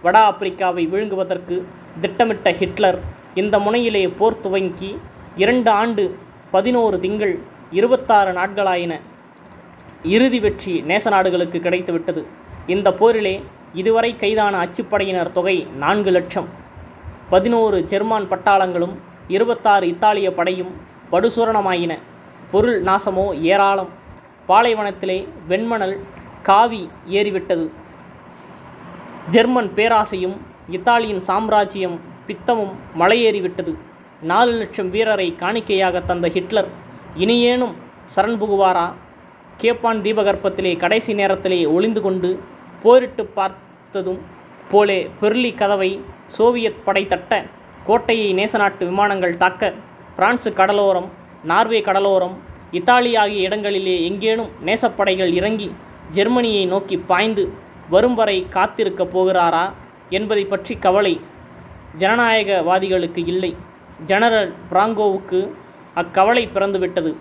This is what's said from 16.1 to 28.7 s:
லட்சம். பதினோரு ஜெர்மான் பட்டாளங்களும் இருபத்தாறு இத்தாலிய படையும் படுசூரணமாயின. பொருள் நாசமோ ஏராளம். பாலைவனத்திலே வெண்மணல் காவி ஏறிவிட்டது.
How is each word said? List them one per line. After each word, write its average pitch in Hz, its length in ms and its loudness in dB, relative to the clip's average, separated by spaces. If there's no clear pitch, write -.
லட்சம். 180 380 0
பதினோரு 202 520 2
ஜெர்மான் 202 460 -2
பட்டாளங்களும் 185 680 2
இருபத்தாறு 202 600 2
இத்தாலிய 196 440 2
படையும் 180 400 -4
படுசூரணமாயின. 196 840 0
பொருள் 214 320 2
நாசமோ 190 580 0
ஏராளம். 196 480 2
பாலைவனத்திலே 196 800 2
வெண்மணல் 202 500 -2
காவி 208 480 4
ஏறிவிட்டது. 185 600 -2